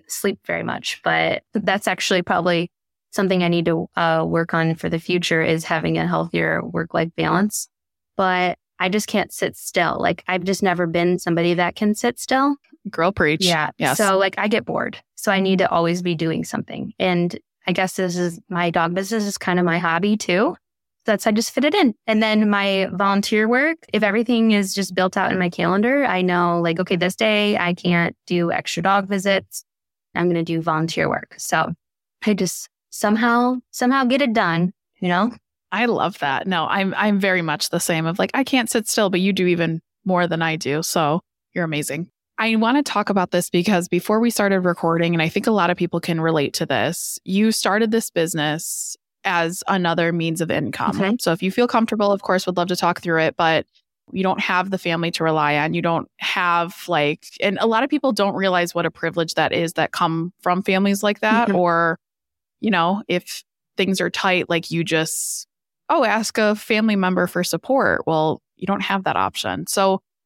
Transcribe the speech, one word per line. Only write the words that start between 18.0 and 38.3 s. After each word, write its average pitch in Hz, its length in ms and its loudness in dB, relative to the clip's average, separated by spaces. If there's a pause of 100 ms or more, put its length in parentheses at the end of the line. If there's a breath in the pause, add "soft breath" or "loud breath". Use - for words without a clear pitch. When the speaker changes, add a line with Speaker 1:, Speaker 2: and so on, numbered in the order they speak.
Speaker 1:
is, 175 320 -2
my 175 220 -2
dog 170 240 0
business 202 300 -2
is 202 140 -6
kind 180 200 0
of 180 60 2
my 170 140 2
hobby 175 380 0
too. 214 400 0 (480)
That's, 208 220 0
I 220 60 4
just 220 200 0
fit 262 120 0
it 302 100 2
in. 302 200 4 (120)
And 220 160 2
then 214 260 4
my 196 440 0
volunteer 202 560 2
work, 285 300 2 (140)
if 214 120 0
everything 226 480 2
is 202 200 2
just 190 220 -4
built 185 220 0
out 190 160 0
in 185 60 0
my 180 100 0
calendar, 202 560 2
I 185 180 0
know, 175 380 2
like, 170 180 0
okay, 185 180 0
this 180 200 -2
day 208 400 2
I 175 180 0
can't 175 420 0 (100)
do 170 260 0
extra - 320 -4
dog 196 240 2
visits. 196 560 -2 (500)
I'm 175 140 0
gonna 170 160 0
do 165 180 -2
volunteer 160 460 0
work. - 300 -4
So - 340 -2 (520)
I 214 100 2
just 185 340 -4 (220)
somehow, 240 680 2 (160)
somehow 262 320 2
get 254 180 2
it 254 100 2
done, 180 400 2 (260)
you 180 100 -2
know? 190 240 2 (400)
Speaker 2:
I 220 140 0
love 185 320 0
that. 135 280 -2
No, 175 200 0
I'm, 190 300 0
I'm 208 220 2
very 185 240 2
much 151 280 -4
the 170 100 -2
same 160 260 0
of, 170 140 -2
like, - 140 0